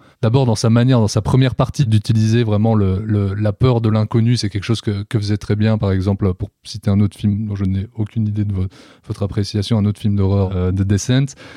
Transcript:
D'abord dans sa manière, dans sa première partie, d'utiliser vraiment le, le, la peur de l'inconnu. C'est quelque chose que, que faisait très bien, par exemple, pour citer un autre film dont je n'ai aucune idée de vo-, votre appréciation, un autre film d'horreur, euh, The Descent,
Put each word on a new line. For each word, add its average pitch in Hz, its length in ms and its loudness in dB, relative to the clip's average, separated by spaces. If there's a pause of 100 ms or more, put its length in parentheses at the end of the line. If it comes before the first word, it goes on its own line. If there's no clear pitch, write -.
(220)
D'abord 131 240 2
dans 113 100 2
sa 120 140 0
manière, 123 300 4
dans 107 80 4
sa 110 140 -2
première 131 340 2
partie, 135 300 0
d'utiliser 110 580 2
vraiment 107 320 2
le, 98 280 0
le, 101 300 -2
la 104 180 -2
peur 120 280 2
de 110 80 0
l'inconnu. 110 480 2
C'est 107 120 -2
quelque 95 160 -6
chose 117 160 -2
que, 101 240 -4
que - 140 -4
faisait 101 200 -2
très - 180 -4
bien, 110 220 2
par 101 140 0
exemple, 95 420 0
pour - 160 -10 (140)
citer - 260 -6
un 98 100 4
autre 101 160 0
film 104 300 -2
dont 104 100 -6
je 101 80 -4
n'ai 95 220 -2 (100)
aucune 107 320 -4
idée 104 160 -2
de 101 80 -4
vo-, 92 140 -4 (400)
votre - 180 -10
appréciation, 104 540 -2
un 101 60 2
autre 104 160 -2
film 104 160 0
d'horreur, 98 400 0
euh, 90 160 0
The 98 100 0
Descent, 127 520 0 (220)